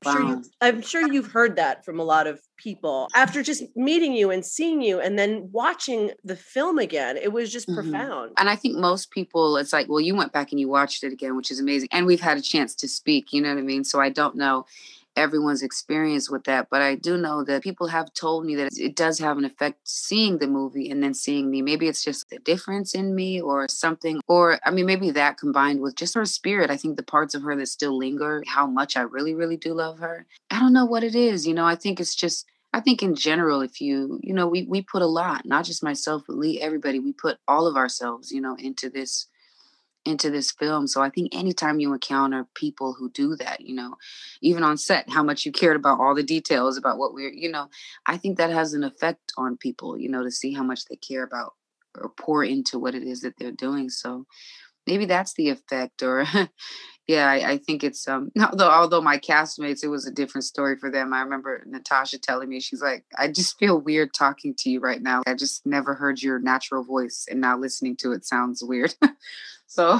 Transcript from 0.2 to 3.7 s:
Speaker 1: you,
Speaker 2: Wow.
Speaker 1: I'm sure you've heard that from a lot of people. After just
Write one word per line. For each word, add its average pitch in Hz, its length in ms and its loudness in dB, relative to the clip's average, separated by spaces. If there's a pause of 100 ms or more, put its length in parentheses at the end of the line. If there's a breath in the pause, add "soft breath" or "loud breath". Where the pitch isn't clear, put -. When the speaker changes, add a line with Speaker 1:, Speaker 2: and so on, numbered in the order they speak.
Speaker 1:
you, 131 160 0
Speaker 2:
Wow. 123 40 -10 (200)
Speaker 1:
I'm 233 200 4
sure 330 220 -2
you've 269 280 0
heard 233 260 4
that 156 280 0
from 165 140 -6
a 165 40 -2
lot 156 220 4
of 147 160 -6 (160)
people. 156 560 -4
After 262 300 4
just 302 180 -4 (140)